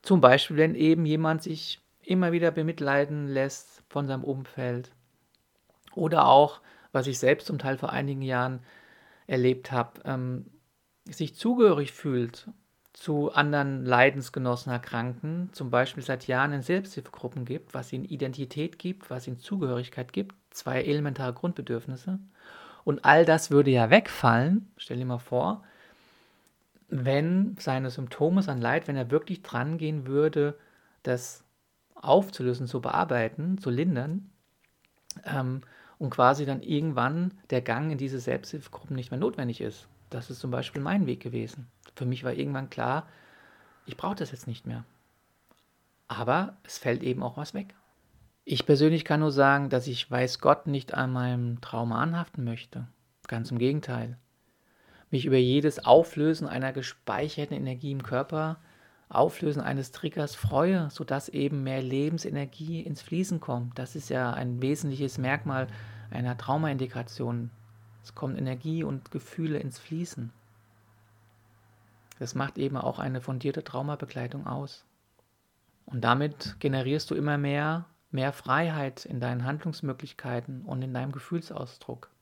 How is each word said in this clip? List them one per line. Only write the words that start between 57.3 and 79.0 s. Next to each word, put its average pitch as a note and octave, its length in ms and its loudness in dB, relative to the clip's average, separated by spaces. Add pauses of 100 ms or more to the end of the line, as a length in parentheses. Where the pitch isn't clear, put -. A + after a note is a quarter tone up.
Energie C#3 360 -6
im C3+ 100 -6
Körper, D#3 560 -4 (520)
Auflösen D3 520 0
eines C3+ 300 -4
Triggers D3 440 -6
freue, D#3+ 560 2
sodass - 380 -6
eben C#3+ 340 -2
mehr C3+ 180 -2
Lebensenergie D3 1000 -4
ins D#3 200 -8
Fließen F3+ 380 -4
kommt. B2 400 -6
Das B2+ 160 -10
ist D3+ 140 -12
ja B2+ 220 0
ein B2 300 -4
wesentliches C#3 560 -2
Merkmal C3 500 -2 (440)
einer B2 260 -4
Traumaintegration. B2 1120 -4 (540)
Es - 100 -20
kommen C3+ 240 -6
Energie C#3+ 460 -4
und C#3 260 -6
Gefühle D#3 480 -6
ins C3 220 -8
Fließen. D#3+ 520 -8 (1900)
Das A#2+ 160 -8
macht C#3 240 -6
eben C3+ 180 -2
auch - 220 -2
eine C3 200 -4
fundierte C3+ 440 -6
Traumabegleitung C#3 840 -8
aus. C#3 400 -10 (1000)
Und A#2+ 160 -8
damit C3+ 580 0
generierst C3+ 500 -2
du D#3 60 -2
immer D3 240 0
mehr, D3 460 -2 (260)
mehr C3+ 200 -2
Freiheit C#3+ 720 -2